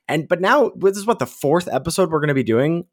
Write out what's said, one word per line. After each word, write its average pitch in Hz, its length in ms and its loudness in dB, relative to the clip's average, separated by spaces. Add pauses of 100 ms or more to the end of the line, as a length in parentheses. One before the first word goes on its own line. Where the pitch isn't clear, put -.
and, 151 220 -4
but 175 120 -2
now 226 360 2
this 196 200 0
is, 196 80 -10
what, 226 140 0
the 127 80 -2
fourth 165 400 -2
episode 160 460 -2
we're 156 80 0
gonna 147 140 0
be 131 80 2
doing 135 500 0